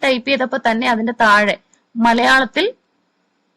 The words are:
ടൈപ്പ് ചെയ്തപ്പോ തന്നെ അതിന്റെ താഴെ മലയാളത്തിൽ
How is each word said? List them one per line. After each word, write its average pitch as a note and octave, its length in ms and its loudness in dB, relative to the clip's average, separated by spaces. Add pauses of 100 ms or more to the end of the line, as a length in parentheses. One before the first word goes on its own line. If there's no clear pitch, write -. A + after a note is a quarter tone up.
ടൈപ്പ് B3+ 260 -2
ചെയ്തപ്പോ C4 280 -2 (100)
തന്നെ A#3 260 -2
അതിന്റെ A3+ 280 -4
താഴെ G#3 340 2 (400)
മലയാളത്തിൽ B3+ 800 0 (840)